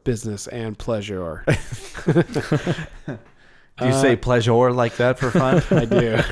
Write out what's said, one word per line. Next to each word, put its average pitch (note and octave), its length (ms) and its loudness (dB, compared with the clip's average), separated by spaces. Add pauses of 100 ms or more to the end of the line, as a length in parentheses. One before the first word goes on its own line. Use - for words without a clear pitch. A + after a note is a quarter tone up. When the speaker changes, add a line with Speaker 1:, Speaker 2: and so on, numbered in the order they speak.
Speaker 1:
business A2 420 -4
and A2+ 320 -8
pleasure. G2 680 -6
<laughs> - 600 -4
Speaker 2:
Do - 1800 -4
you B2 60 4
Speaker 1:
Uh, C3+ 100 2
Speaker 2:
say C3 120 6
pleasure A#2+ 580 4
like A#2+ 260 0
that B2+ 200 2
for B2 140 -2
fun? D3 340 4
Speaker 1:
<laughs> - 60 -12
I D#3 120 4
do. A2+ 360 2 (100)